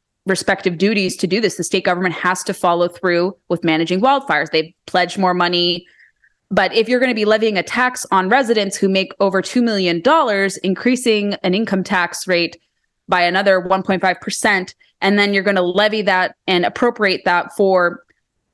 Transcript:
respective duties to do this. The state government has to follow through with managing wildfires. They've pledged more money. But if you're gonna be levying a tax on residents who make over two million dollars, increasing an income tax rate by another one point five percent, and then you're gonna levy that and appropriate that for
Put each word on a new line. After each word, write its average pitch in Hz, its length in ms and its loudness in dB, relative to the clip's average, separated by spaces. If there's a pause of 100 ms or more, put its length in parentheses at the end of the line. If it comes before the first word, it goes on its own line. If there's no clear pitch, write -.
(260)
respective 185 520 -2
duties 196 380 0
to - 120 -2
do 185 120 -2
this. 202 160 -2
The 175 80 -6
state 185 220 -2
government 180 300 0
has 185 280 -2
to 202 100 -6
follow 175 340 0
through 175 480 -2 (120)
with 170 160 -4
managing 165 380 0
wildfires. 240 500 0
They've 160 220 -2 (120)
pledged 180 320 -2
more 185 160 2
money. 175 520 0 (640)
But 190 240 0
if 220 160 2
you're 247 100 2
gonna 254 140 2
be 214 120 -2
levying 214 320 2
a 170 60 0
tax 247 480 -2
on 190 180 2
residents 214 460 0
who 196 140 0
make 190 300 -2
over 190 220 2
two - 200 -2
million 185 400 0
dollars, 214 560 2
increasing 208 840 0
an 185 100 0
income 196 300 -2
tax 175 440 -4
rate 170 320 -2 (480)
by 180 140 2
another 190 380 2
one 180 240 0
point 185 180 -2
five 180 180 0
percent, 196 560 -2 (260)
and 202 160 2
then 202 160 2
you're 196 100 0
gonna 190 180 2
levy 202 400 0
that 185 340 0 (120)
and 180 180 2
appropriate 214 600 -2
that 175 300 0
for 185 480 0 (500)